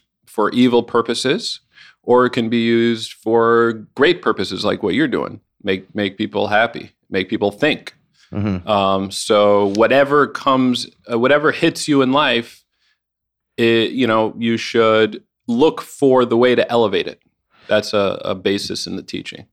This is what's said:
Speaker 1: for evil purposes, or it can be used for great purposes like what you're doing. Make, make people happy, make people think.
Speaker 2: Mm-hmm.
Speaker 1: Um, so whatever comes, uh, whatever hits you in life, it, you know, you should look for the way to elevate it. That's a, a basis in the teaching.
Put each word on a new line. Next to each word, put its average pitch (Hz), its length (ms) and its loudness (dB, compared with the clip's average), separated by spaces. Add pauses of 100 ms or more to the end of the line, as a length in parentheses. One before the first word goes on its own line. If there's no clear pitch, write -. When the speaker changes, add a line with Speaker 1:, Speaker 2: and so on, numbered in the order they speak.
(260)
Speaker 1:
for 104 260 -2
evil 120 300 2
purposes, 123 800 -4 (420)
or 123 240 4
it 120 40 -2
can 113 180 -2
be 117 140 0
used 117 500 0
for 117 600 2 (200)
great 170 280 2
purposes 101 420 -4
like 98 180 -2
what 92 120 -2
you're 147 140 0
doing. 104 320 -6 (220)
Make, 95 320 -6
make 101 220 -4
people 104 320 -4
happy, 110 420 -2 (200)
make 95 180 -4
people 104 240 -2
think. - 420 -4 (380)
Speaker 2:
Mm-hmm. 101 340 -6
Speaker 1:
Um, 98 440 0
so 104 640 2
whatever 135 500 4
comes, 127 600 -2 (260)
uh, 117 60 -2
whatever 143 340 2
hits - 340 -2
you 139 160 2
in 131 100 0
life, 131 520 -2 (960)
it, 113 340 2
you 127 140 0
know, 110 320 0
you 117 180 -2
should 110 640 0 (240)
look 143 360 0
for 127 420 2
the 117 120 0
way 123 180 4
to 117 160 2
elevate 101 360 0
it. - 140 -14 (480)
That's 107 240 0
a, 98 320 -2
a 101 100 -4
basis 98 520 -4
in 92 100 -10
the 90 60 -10
teaching. - 500 -14